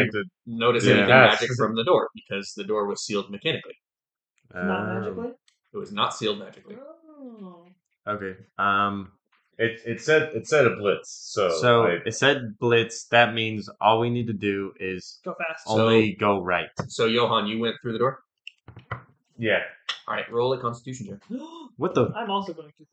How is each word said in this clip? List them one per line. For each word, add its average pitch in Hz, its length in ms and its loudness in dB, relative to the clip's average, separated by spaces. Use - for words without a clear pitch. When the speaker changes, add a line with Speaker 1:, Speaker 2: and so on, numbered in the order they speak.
Speaker 1:
didn't 104 60 -6
Speaker 2:
to 104 120 -2
Speaker 1:
notice 117 380 2
Speaker 3:
Yeah. 104 100 6
Speaker 1:
anything 101 140 4
Speaker 2:
Yes. 123 320 8
Speaker 1:
magic 117 160 -2
from 110 200 0
the 113 80 -2
door, 110 300 2
because 101 420 -10
the 101 80 -8
door 104 220 -2
was 98 180 -6
sealed 101 260 -4
mechanically. 107 440 -8
Speaker 4:
Not 90 100 -6
Speaker 3:
Oh. 110 120 -6
Speaker 4:
magically? 226 300 -8
Speaker 1:
It 113 40 -18
was 98 160 -10
not 113 220 -4
sealed 104 240 -4
magically. - 400 -18
Speaker 4:
Oh. 262 880 -20
Speaker 3:
Okay. 98 300 -6
Um, 101 540 0
Speaker 2:
It, 113 260 -2
it 117 160 -8
said, 151 340 2
it - 140 -8
said 143 180 4
a 95 80 2
blitz, 101 360 -2
so 95 200 0
Speaker 3:
So 117 240 6
Speaker 2:
I 87 220 2
Speaker 3:
it 113 80 -4
said 135 440 0
blitz. 117 500 0
That 117 260 4
means 110 340 -4
all 113 200 4
we 120 80 0
need 120 200 -2
to 110 40 -4
do 98 480 -2
is 92 420 -8
Speaker 4:
Go 175 120 -8
fast. 165 320 -8
Speaker 3:
only 110 480 6
Speaker 1:
So - 40 -12
Speaker 3:
go 101 240 2
right. 87 280 -2
Speaker 1:
So, - 160 -2
Johan, 113 420 2
you 113 140 -4
went 113 220 -2
through 120 100 -6
the 110 60 -6
door? 135 220 0
Speaker 2:
Yeah. 104 240 2
Speaker 1:
All 107 60 -6
right, 104 180 -6
roll 123 220 0
a 123 60 -2
Constitution 120 480 -8
check. 101 120 -14
Speaker 4:
<gasps> 320 460 -14
Speaker 3:
What 180 180 -4
the? 110 220 2
Speaker 4:
I'm 214 140 -6
also 196 240 -6
going 151 220 -18
through 156 160 -20